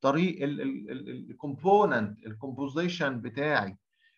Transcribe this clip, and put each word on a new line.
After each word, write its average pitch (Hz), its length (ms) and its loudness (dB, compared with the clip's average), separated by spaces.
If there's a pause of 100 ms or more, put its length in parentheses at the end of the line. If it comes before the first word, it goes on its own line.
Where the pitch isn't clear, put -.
طريق 151 420 2
ال، 143 180 -2
ال، 135 300 -4
ال، 127 180 -10
ال، 123 220 -12
الكومبوننت، 143 960 2
الكومبوزيشن 135 960 -2
بتاعي، 120 560 -2 (400)